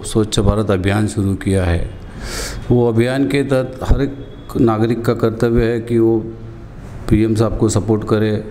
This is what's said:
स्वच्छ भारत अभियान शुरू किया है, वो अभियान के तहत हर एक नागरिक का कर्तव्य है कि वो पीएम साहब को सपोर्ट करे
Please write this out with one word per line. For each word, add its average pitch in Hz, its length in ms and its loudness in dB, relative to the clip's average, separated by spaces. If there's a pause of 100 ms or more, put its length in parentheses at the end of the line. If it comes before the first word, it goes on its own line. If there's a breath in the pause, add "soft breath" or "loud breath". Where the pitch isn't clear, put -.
स्वच्छ 107 340 0
भारत 104 320 2
अभियान 98 360 2
शुरू 95 280 -2
किया 98 280 0
है, 85 260 0 (840 loud breath)
वो 120 160 4
अभियान 123 400 2
के 139 160 0
तहत 131 400 -2
हर - 180 4
एक - 580 -8
नागरिक 113 460 2
का 120 80 2
कर्तव्य 117 520 2
है 117 160 0
कि 117 180 -2
वो 113 180 4 (920)
पीएम 110 260 4
साहब 107 220 0
को 110 120 2
सपोर्ट 104 340 0
करे 107 280 0 (200)